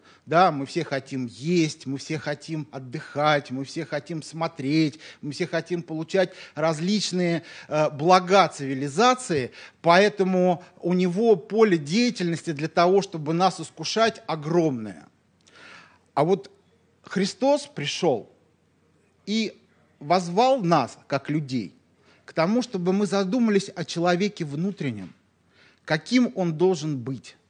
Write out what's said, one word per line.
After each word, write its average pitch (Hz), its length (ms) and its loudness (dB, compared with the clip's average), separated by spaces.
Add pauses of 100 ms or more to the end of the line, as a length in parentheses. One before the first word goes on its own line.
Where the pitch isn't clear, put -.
(260)
Да, 165 260 6
мы 139 120 -4
все 156 200 -6
хотим 131 420 -6
есть, 156 600 -2
мы 135 120 -6
все 156 200 -8
хотим 151 520 -8
отдыхать, 139 800 -2
мы 135 140 -6
все 156 200 -8
хотим 151 380 -8
смотреть, 156 800 -2 (200)
мы 143 120 -8
все 175 160 -4
хотим 170 340 -4
получать 175 500 -2 (220)
различные, 170 880 0 (240)
э, 151 240 0
блага 180 560 6
цивилизации, 143 1040 0 (320)
поэтому 185 800 4 (180)
у 175 140 0
него 185 400 4
поле 202 420 2
деятельности 170 760 -2
для 147 160 -4
того, 180 340 4
чтобы 160 320 -4
нас 180 260 2
искушать, 214 680 -2
огромное. 147 800 -2 (1040)
А 143 100 2
вот 190 240 -2 (540)
Христос 269 640 -2
пришёл 147 640 -2 (960)
и 214 320 -4 (440)
воззвал 185 640 2
нас, 160 440 0
как - 240 -4
людей, 131 460 -4 (480)
к - 80 -20
тому, 202 280 2
чтобы 185 320 -2
мы 202 140 0
задумались 196 640 0
о 170 160 -8
человеке 175 600 -2
внутреннем, 143 680 -6 (720)
каким 233 500 0
он 175 200 -2
должен 156 440 0
быть, 123 380 -10 (140)